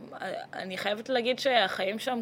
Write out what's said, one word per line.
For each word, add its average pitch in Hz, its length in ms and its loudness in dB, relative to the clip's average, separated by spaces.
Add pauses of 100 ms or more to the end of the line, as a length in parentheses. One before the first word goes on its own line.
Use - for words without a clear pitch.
(520)
אני 185 260 -6
חייבת 208 300 -2
להגיד 247 300 2
שהחיים 214 600 4
שם 247 240 -2